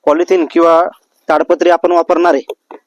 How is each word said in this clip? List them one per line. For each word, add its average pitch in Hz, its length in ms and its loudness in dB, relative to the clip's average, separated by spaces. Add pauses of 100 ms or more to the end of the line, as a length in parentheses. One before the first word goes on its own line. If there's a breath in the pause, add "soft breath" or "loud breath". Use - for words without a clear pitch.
पॉलिथिन 170 440 0
किंवा 170 320 2 (460)
ताडपत्री 165 420 0
आपण 170 220 0
वापरणार 170 420 0
आहे - 420 -10 (100)